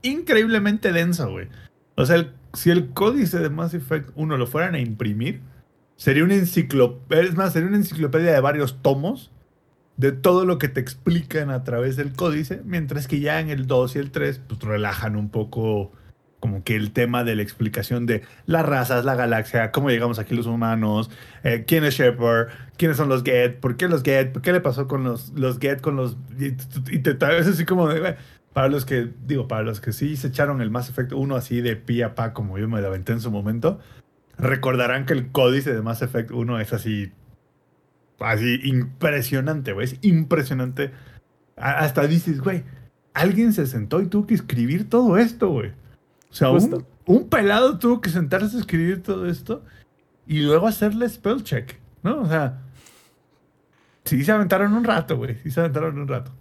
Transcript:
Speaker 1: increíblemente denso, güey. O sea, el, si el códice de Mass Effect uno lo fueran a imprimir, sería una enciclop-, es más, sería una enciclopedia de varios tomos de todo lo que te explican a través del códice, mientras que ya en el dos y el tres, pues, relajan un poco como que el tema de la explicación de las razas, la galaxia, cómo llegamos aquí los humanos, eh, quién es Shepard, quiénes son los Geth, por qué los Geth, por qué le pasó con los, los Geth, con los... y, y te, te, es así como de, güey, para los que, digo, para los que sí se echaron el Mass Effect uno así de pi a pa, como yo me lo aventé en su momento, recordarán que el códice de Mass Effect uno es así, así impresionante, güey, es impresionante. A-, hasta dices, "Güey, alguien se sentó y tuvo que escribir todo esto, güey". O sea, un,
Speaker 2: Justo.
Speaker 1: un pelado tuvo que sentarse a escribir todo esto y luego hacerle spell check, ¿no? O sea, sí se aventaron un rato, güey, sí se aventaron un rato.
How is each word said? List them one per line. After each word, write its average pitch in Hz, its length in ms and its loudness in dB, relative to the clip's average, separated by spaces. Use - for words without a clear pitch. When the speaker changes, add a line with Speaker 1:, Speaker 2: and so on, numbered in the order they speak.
Speaker 1:
increíblemente 226 880 2
denso, 170 380 0
güey. 92 180 -10
O 131 100 2
sea, 165 100 6
el, 170 160 2
si - 180 2
el 170 200 4
códice 202 500 2
de 156 100 0
Mass 165 240 -4
Effect 156 400 -4
uno 151 220 -2
lo 123 100 0
fueran 165 300 0
a - 20 -2
imprimir, 113 640 -2
sería 143 280 4
una 190 100 4
enciclop-, 139 680 2
es 170 240 4
más, 175 180 2
sería 160 160 0
una 208 100 2
enciclopedia 160 540 2
de 139 80 6
varios 143 420 0
tomos 143 500 0
de 135 160 2
todo 175 320 4
lo 180 140 2
que 139 100 0
te 131 120 -4
explican 156 720 -2
a 127 140 -4
través 127 320 -2
del 139 160 -4
códice, 156 520 -2
mientras 147 440 -4
que 143 120 -2
ya 151 200 0
en 156 80 -4
el 139 180 -4
dos 127 300 2
y - 40 -2
el 139 120 -6
tres, 143 340 -4
pues, 107 140 -8
relajan 104 560 -2
un 104 120 -4
poco 107 640 -4
como 98 220 -4
que 113 140 -2
el 107 160 -2
tema 120 320 0
de 113 120 0
la 104 60 -2
explicación 113 640 -4
de 113 180 0
las 160 220 2
razas, 127 400 0
la 139 80 2
galaxia, 113 560 0
cómo 143 180 0
llegamos 120 300 0
aquí 107 160 -4
los 117 120 -2
humanos, 113 640 0
eh, 117 240 -2
quién 160 180 2
es 139 100 2
Shepard, 117 540 4
quiénes 156 220 2
son 147 100 2
los 127 140 2
Geth, 123 380 2
por 127 180 -2
qué 180 100 2
los 156 140 2
Geth, 135 300 2
por 135 100 -8
qué 180 100 2
le 180 80 4
pasó 139 260 -2
con 135 180 -4
los, 127 260 -6
los 131 280 -2
Geth, 139 220 -2
con 143 160 -2
los... 123 220 -4
y, 139 100 -4
y 165 40 0
te, 139 160 2
te, 151 240 2
es 165 80 4
así 170 180 2
como 180 240 2
de, 156 120 0
güey, 175 140 -2
para 135 160 2
los 139 160 0
que, 123 240 -2
digo, 131 220 -2
para 110 140 -2
los 110 180 -6
que 110 120 -4
sí 147 240 -4
se 131 100 -6
echaron 139 340 0
el 110 100 -2
Mass 123 200 -4
Effect 127 220 -4
uno 139 240 -2
así 120 260 -2
de 117 140 -2
pi 120 260 -2
a 113 120 -4
pa, 113 200 -4
como 98 240 -6
yo 110 100 -4
me 113 140 -2
lo 98 60 -2
aventé 95 240 -4
en 120 100 -2
su 117 80 -6
momento, 110 480 -2
recordarán 127 720 0
que 139 80 2
el 131 180 -2
códice 135 400 4
de 113 80 -2
Mass 113 220 -4
Effect 117 280 -4
uno 120 300 -2
es 107 140 -4
así, 104 360 -4
así 113 440 0
impresionante, 135 1080 -2
güey, 104 140 -4
es 131 160 -8
impresionante. 143 880 0
A-, 143 220 -2
hasta 147 280 2
dices, 160 360 0
"Güey, 180 220 -2
alguien 202 400 4
se 160 120 0
sentó 123 360 -2
y 190 60 -2
tuvo 208 180 0
que 226 80 2
escribir 147 560 -2
todo 233 260 4
esto, 233 320 2
güey". 143 220 -2
O - 60 -20
sea, 131 140 4
un, 139 100 6
Speaker 2:
Justo. 254 240 0
Speaker 1:
un - 220 6
pelado 220 500 4
tuvo 240 220 2
que 196 100 -4
sentarse 185 460 0
a - 20 -2
escribir 180 460 -2
todo 185 240 -4
esto 220 360 -6
y 151 140 0
luego 156 260 4
hacerle 214 420 0
spell 220 360 -4
check, - 320 -6
¿no? 262 200 -2
O 196 40 -2
sea, 147 340 -2
sí 151 200 0
se 196 80 4
aventaron 202 420 4
un 240 80 2
rato, 165 340 0
güey, 120 280 -4
sí 151 80 -6
se 165 80 0
aventaron 156 360 -2
un 143 120 -8
rato. 131 320 -6